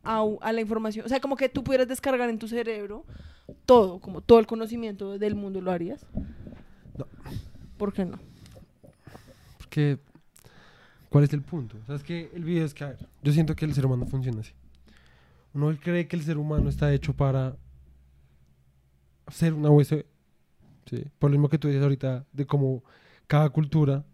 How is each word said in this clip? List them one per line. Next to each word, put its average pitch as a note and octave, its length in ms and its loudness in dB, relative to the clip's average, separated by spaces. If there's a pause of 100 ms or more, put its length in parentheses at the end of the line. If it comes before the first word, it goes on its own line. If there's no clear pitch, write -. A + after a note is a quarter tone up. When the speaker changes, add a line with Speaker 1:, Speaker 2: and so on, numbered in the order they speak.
Speaker 1:
a A3 200 -2
u-, G#3+ 200 0
a A3 100 -2
la A3+ 80 -2
información, A3 460 -4
o - 20 -8
sea, C4 120 0
como C#4 160 -2
que C4+ 120 2
tú B3+ 160 -4
pudieras B3+ 240 2
descargar B3+ 400 -2
en A3+ 100 -4
tu A3 80 -10
cerebro A3 580 -8 (600)
todo, G#3 360 6
como G3 200 -12
todo A3+ 180 8
el A3 80 4
conocimiento G#3+ 720 -8
del G#3 160 -2
mundo, G3 280 -6
¿lo F#3 100 -2
harías? F3+ 320 -6 (960)
Speaker 2:
No. - 80 -8 (720)
Speaker 1:
¿Por G3+ 160 -4
qué G3 100 -2
no? E3+ 140 -8 (1400)
Speaker 2:
Porque, D3 400 -2 (1080)
¿cuál C#3+ 160 6
es C#3+ 80 2
el D3 100 -2
punto? A#2 400 -10
O G#2+ 40 -18
sea, C#3 100 -8
es C#3+ 60 -10
que E3 320 -10
el F3 100 -10
video E3 220 0
es C#3+ 80 -8
que, D3 100 -12
a C#3+ 40 -10
ver, - 200 -14 (140)
yo D3 100 2
siento D#3 240 2
que - 80 -4
el D3+ 100 -2
ser C3+ 120 2
humano B2 200 0
funciona B2+ 340 -4
así. - 120 -14 (1040)
Uno D3 280 0
cree F3 240 0
que F3 100 -6
el E3 60 -2
ser D#3 140 -2
humano D3+ 320 0
está C#3+ 240 2
hecho C#3 220 0
para C3+ 420 0 (1700)
ser D#3+ 260 0
una D3+ 160 2
U D3 100 10
S C#3+ 140 0
B, D3 120 -6 (800)
¿sí? A#2+ 180 -8 (140)
Por C#3+ 120 4
lo C#3 80 4
mismo D3 100 4
que D3+ 100 0
tú D3 100 -2
dices C#3 140 2
ahorita, C3+ 500 -2
de C#3 140 -4
cómo C3 360 0 (440)
cada D3+ 240 4
cultura D3 640 2